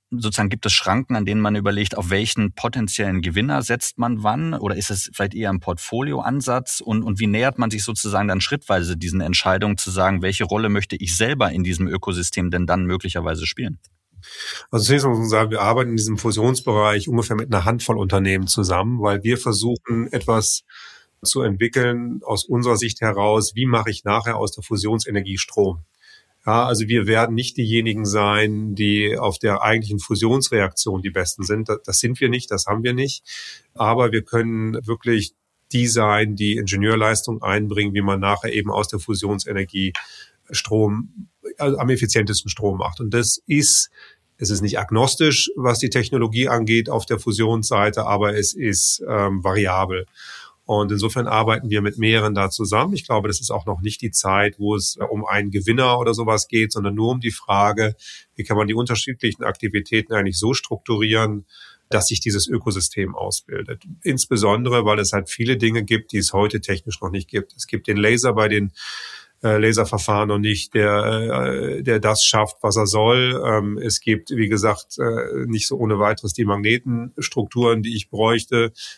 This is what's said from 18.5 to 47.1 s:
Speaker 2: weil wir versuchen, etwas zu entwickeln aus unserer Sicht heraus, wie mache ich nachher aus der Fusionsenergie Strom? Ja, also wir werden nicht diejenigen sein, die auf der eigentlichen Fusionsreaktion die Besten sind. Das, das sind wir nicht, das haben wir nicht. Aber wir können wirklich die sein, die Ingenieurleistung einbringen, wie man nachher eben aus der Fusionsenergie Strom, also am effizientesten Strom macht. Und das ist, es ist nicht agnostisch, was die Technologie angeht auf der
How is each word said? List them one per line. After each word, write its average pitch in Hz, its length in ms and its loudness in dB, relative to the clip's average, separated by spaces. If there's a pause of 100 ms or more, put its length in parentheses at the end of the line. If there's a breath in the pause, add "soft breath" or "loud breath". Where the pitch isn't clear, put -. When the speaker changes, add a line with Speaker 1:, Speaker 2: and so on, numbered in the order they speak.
Speaker 2:
weil 104 220 0
wir 117 160 2
versuchen, 117 760 -2
etwas 113 520 0 (580 loud breath)
zu - 200 0
entwickeln 120 840 0
aus - 200 -2
unserer 120 320 2
Sicht 110 240 -4
heraus, 107 540 2
wie 123 120 0
mache 113 240 2
ich - 140 -8
nachher 110 320 0
aus 107 160 -2
der 104 100 -14
Fusionsenergie 101 760 -2
Strom? 92 420 0 (680 soft breath)
Ja, 117 180 4
also 110 240 0
wir 110 180 2
werden 113 280 2
nicht 123 220 -4
diejenigen 110 500 0
sein, 107 680 2
die 104 440 2
auf 101 200 -2
der 101 240 0
eigentlichen 107 360 0
Fusionsreaktion 107 1040 0
die 98 80 -4
Besten 95 320 -2
sind. 104 260 -2
Das, 107 160 -4
das - 140 -2
sind 123 220 -2
wir 131 80 2
nicht, 123 220 -2
das 98 160 -2
haben 110 180 -2
wir 123 100 0
nicht. 135 300 -4 (500 loud breath)
Aber 117 380 2
wir 110 100 0
können 113 640 -2
wirklich 113 480 -2 (380)
die 120 140 2
sein, 107 500 2
die 104 200 0
Ingenieurleistung 110 840 0
einbringen, 101 500 0
wie 101 80 2
man 98 200 2
nachher 101 320 0
eben 104 180 -2
aus 101 180 0
der 104 100 -6
Fusionsenergie 98 920 -4 (580 loud breath)
Strom, 107 800 -2 (300)
also 139 180 0
am 127 140 0
effizientesten 107 600 2
Strom 101 280 -2
macht. 87 220 -4
Und 110 120 -2
das 120 340 0
ist, - 440 2 (480 loud breath)
es 107 100 -4
ist 98 140 0
nicht 104 160 -2
agnostisch, 127 760 2
was 123 220 2
die 131 120 -2
Technologie 120 580 0
angeht 117 400 2
auf 127 160 -2
der 110 140 -2